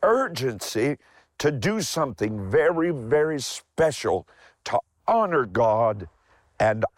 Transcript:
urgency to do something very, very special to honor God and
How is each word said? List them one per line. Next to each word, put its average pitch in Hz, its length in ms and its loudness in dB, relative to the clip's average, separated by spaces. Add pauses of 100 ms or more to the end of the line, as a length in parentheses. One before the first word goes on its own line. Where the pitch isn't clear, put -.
urgency 147 960 0 (400)
to 151 120 2
do 190 300 -2
something 110 720 -4
very, 165 400 2
very 147 500 0
special - 880 -2 (360)
to - 140 -2 (300)
honor 180 380 2
God 107 600 2 (500)
and 107 260 2 (140)